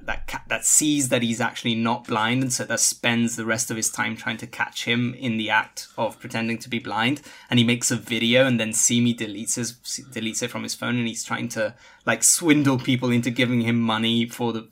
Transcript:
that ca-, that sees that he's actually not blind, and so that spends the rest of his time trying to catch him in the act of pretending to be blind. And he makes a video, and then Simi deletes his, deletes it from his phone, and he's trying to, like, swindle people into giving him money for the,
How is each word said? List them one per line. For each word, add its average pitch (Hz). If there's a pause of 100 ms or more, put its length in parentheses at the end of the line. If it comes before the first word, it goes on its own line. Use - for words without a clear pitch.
that -
ca-, -
that 113
sees 147
that 127
he's 117
actually 117
not 117
blind, 117
and 131
so -
that 113
spends 117
the 113
rest 113
of 117
his 110
time 113
trying 113
to 113
catch -
him 120
in 117
the 110
act - (100)
of 110
pretending 113
to -
be -
blind. 117 (280)
And 123
he 117
makes 120
a 120
video, 117
and 123
then 110
Simi 120
deletes 110
his, 117 (400)
deletes 110
it 120
from 113
his 110
phone, 120
and 120
he's 110
trying 117
to, 110 (300)
like, 113
swindle 147
people 127
into 120
giving 120
him 117
money 113
for 117
the, 110